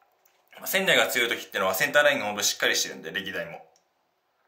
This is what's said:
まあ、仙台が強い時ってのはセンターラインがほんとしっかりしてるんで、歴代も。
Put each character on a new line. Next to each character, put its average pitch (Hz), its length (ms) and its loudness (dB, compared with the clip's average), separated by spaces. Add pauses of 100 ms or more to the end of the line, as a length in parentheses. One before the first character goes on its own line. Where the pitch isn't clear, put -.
(580)
ま - 60 -16
あ、 127 40 -10
仙 190 180 0
台 156 120 6
が 113 100 4
強 120 180 0
い 117 40 -2
時 110 160 -4
っ - 40 -20
て 107 100 -6
の 95 80 2
は 95 60 2
セ 143 140 0
ン 131 40 -6
タ 147 80 6
ー 147 40 6
ラ 147 80 6
イ 139 40 0
ン 127 40 -2
が 107 60 -4
ほ 104 80 -4
ん - 20 -6
と 101 80 -2
し - 120 0
っ - 20 -12
か 131 100 0
り 110 80 2
し - 80 0
て 87 60 -6
る 76 60 -12
ん - 60 -16
で、 80 100 -12
歴 95 200 -8
代 87 140 -6
も。 82 200 -16 (840)